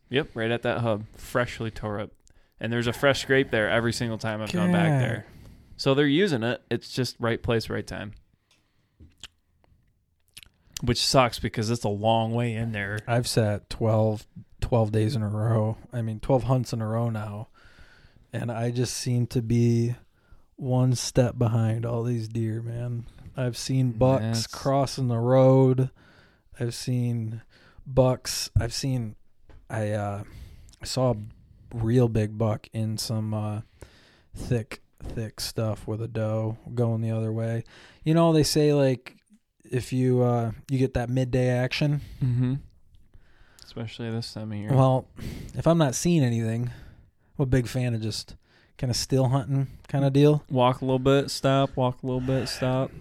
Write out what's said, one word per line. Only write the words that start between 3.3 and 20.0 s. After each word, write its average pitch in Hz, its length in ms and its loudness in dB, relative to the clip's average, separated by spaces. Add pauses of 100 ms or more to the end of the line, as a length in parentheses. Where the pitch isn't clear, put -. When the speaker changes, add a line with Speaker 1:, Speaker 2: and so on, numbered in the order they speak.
Speaker 1:
there 107 200 2
every 113 220 2
single 113 260 -4
time 110 220 -6
I've 107 100 -8
gone 180 220 0
back 175 160 4
Speaker 2:
God. 139 140 4
Speaker 1:
there. - 240 -4 (500)
So - 180 2
they're 147 120 4
using 147 360 2
it. 117 280 -2
It's - 200 -4
just 127 300 -4
right 117 220 -2
place, 117 260 -2
right 107 180 -6
time. 95 280 -12 (2750)
Which 120 220 0
sucks 127 340 2
because 113 320 -4
it's 120 140 -2
a 110 40 -2
long 113 460 0
way 117 200 -2
in 113 180 -4
there. 104 340 -4
Speaker 2:
I've 120 200 0
sat 104 440 0
twelve, 110 560 0 (340)
twelve 113 320 2
days 110 240 2
in 110 60 -2
a 104 60 -2
row. 110 500 0 (140)
I 120 100 -4
mean, 110 180 -6
twelve 127 240 2
hunts 127 280 0
in 117 100 -4
a 110 40 -4
row 117 220 -2
now. 107 400 -8 (840)
And 117 200 -4
I 117 180 -2
just 123 240 -2
seem 120 340 -2
to 131 120 -2
be 117 540 2 (640)